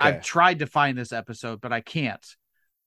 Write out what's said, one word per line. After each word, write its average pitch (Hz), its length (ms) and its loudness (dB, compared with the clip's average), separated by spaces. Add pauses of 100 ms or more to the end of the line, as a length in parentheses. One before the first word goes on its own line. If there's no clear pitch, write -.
I've 143 160 2
tried 175 360 4
to 143 80 -4
find 139 320 0
this 120 140 -10
episode, 113 500 -10
but 123 100 -6
I 117 80 -2
can't. 135 460 -6 (600)